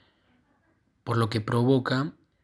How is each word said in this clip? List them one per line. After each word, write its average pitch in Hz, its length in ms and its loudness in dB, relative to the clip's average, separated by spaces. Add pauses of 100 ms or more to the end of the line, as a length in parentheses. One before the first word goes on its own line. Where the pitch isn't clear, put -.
(1040)
por 117 140 -4
lo 113 120 0
que 110 120 -2
provoca 127 720 0 (300)